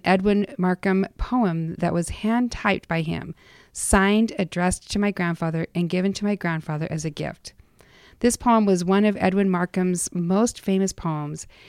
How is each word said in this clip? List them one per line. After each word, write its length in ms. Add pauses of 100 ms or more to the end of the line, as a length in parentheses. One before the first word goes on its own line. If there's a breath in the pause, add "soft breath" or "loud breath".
Edwin 400 (140)
Markham 480 (100)
poem 640
that 120
was 180
hand-typed 800
by 140
him, 320 (400 soft breath)
signed, 640
addressed 540
to 80
my 120
grandfather, 640
and 160
given 240
to 120
my 100
grandfather 560
as 120
a 60
gift. 440 (680 soft breath)
This 180
poem 280
was 200
one 180
of 160
Edwin 300
Markham's 640
most 480
famous 320
poems, 540 (220 loud breath)